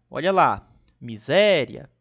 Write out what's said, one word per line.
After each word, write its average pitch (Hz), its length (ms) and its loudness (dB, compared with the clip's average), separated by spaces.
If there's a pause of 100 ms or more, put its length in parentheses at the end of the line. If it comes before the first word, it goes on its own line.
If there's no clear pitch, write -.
Olha 160 240 -4
lá. 139 360 0 (320)
Miséria. 135 880 -2 (120)